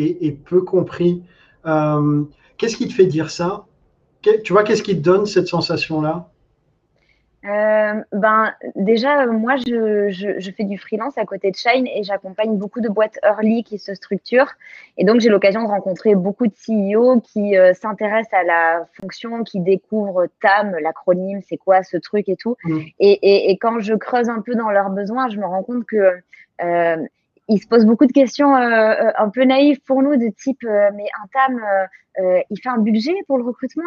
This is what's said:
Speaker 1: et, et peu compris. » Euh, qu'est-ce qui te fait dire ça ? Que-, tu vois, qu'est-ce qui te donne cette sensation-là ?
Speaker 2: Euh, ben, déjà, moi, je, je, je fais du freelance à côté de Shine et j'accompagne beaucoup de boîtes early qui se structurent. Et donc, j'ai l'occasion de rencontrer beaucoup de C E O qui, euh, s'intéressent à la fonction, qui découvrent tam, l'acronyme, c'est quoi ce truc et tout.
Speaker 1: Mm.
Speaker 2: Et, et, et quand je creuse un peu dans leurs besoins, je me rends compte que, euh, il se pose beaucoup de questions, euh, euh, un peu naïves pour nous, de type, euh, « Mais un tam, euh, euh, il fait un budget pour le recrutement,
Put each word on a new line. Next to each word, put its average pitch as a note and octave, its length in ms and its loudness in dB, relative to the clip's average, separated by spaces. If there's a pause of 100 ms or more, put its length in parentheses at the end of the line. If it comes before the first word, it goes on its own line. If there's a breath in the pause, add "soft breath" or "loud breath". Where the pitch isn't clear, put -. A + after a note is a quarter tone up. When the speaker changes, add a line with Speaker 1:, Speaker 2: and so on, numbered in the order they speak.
Speaker 1:
et, E3 220 -2
et C#3+ 60 -2
peu F3+ 280 -2
compris. » F3 640 0 (440 soft breath)
Euh, D3 580 0 (340 soft breath)
qu'est-ce A#3 180 -2
qui - 100 -4
te - 60 -8
fait F#3 140 4
dire D#3 240 -2
ça ? F#3 340 -6 (580)
Que-, A3 200 2
tu - 100 -8
vois, G#3 100 4
qu'est-ce G#3+ 200 0
qui G3 140 -2
te D3 60 -4
donne F#3+ 220 2
cette F#3 240 0
sensation-là ? D#3+ 800 -4 (1160)
Speaker 2:
Euh, G#3+ 540 0 (120)
ben, G#3+ 420 2 (200)
déjà, B3 520 0
moi, A3+ 300 -2
je, A3 520 -2
je, F#3+ 320 -6
je F#3+ 100 -10
fais G3+ 140 -8
du G3 140 -6
freelance A3 400 -10
à G#3+ 80 -4
côté G3 240 -4
de F#3+ 60 -4
Shine B3 300 0
et G#3 160 -6
j'accompagne G3+ 540 -4
beaucoup G#3 240 -6
de A3+ 80 -2
boîtes G#3+ 340 -2
early G#3+ 420 2
qui G#3 140 -10
se G3 160 -12
structurent. A#3+ 580 -2 (440 loud breath)
Et - 80 0
donc, A3+ 160 4
j'ai A#3 80 4
l'occasion G3+ 340 2
de A3 60 -4
rencontrer G3+ 460 0
beaucoup G3 320 0
de G3+ 100 -2
C - 160 -10
E G3+ 240 0
O B3 240 4
qui, G3+ 380 -2
euh, F#3 160 6
s'intéressent G#3+ 580 -4
à F#3 120 2
la E3+ 420 2 (120)
fonction, A#3 460 -10
qui G3+ 160 -6
découvrent F#3+ 680 -2 (140)
tam, G3+ 400 2
l'acronyme, F#3 680 -4
c'est E3 120 -10
quoi F#3+ 240 2
ce F3+ 160 -6
truc G3+ 320 -4
et F#3 60 -2
tout. A#3 280 -6
Speaker 1:
Mm. D#3+ 140 -2 (220 loud breath)
Speaker 2:
Et, G3+ 120 6
et, G3 380 2
et F#3 80 0
quand A#3 200 -2
je G#3+ 140 -4
creuse A#3 380 -2
un A3+ 100 -6
peu B3 140 -6
dans A3 160 -2
leurs G3 180 2
besoins, G3+ 400 -4
je G#3 100 -10
me G#3 60 -6
rends F#3 180 -4
compte A#3+ 220 -6
que, G3 300 2 (480 soft breath)
euh, E3+ 340 0 (520)
il G#3+ 120 2
se - 60 -14
pose A3+ 180 4
beaucoup A#3 220 4
de B3 60 2
questions, C#4 440 4
euh, B3+ 40 4
euh, A3+ 580 2
un G#3+ 100 2
peu B3 160 0
naïves C4+ 420 4
pour C4+ 160 2
nous, C#4+ 140 2
de A#3 180 0
type, C4+ 300 -6
euh, « G#3 320 2
Mais G#3 80 -10 (180)
un G3+ 100 -18
tam, C4 260 0
euh, G3 640 -4
euh, F#3 180 2 (100)
il G3+ 100 -8
fait B3+ 100 -8
un B3 80 -2
budget A3 340 0 (140)
pour C4+ 120 0
le A#3+ 60 -4
recrutement, B3 420 -8